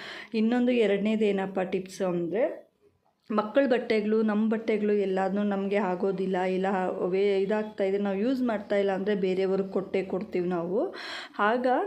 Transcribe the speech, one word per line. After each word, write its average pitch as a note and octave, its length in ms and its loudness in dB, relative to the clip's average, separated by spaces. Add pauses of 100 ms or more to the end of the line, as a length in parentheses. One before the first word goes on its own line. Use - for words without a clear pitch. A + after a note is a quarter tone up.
(340)
ಇನ್ನೊಂದು A#3+ 380 2
ಎರಡನೇದು G#3+ 540 2
ಏನಪ್ಪ F#3+ 340 0
ಟಿಪ್ಸ್ F#3 420 -4
ಅಂದರೆ, F3+ 680 -2 (580)
ಮಕ್ಕಳ G#3+ 380 2
ಬಟ್ಟೆಗಳು, A3 540 2
ನಮ್ಮ G#3+ 280 2
ಬಟ್ಟೆಗಳು G#3+ 440 0
ಎಲ್ಲನೂ F#3+ 500 0
ನಮಗೆ G3 320 0
ಆಗೋದಿಲ್ಲ, F#3+ 640 0
ಇಲ್ಲ F#3 240 0 (400)
ವೇ-, F#3+ 360 2
ಇದಾಗ್ತಾ G#3+ 420 -2
ಇದೆ, F#3+ 140 0
ನಾವು G3+ 200 -2
ಯೂಸ್ B3+ 240 0
ಮಾಡ್ತಾ G#3 340 -2
ಇಲ್ಲ G3 160 2
ಅಂದರೆ G3 240 0
ಬೇರೆಯವ್ರಿಗೆ F#3+ 540 0
ಕೊಟ್ಟೇ F#3+ 340 -2
ಕೊಡ್ತೀವಿ F#3 440 -4
ನಾವು. F3 320 -2 (600)
ಆಗ A#3+ 280 2 (200)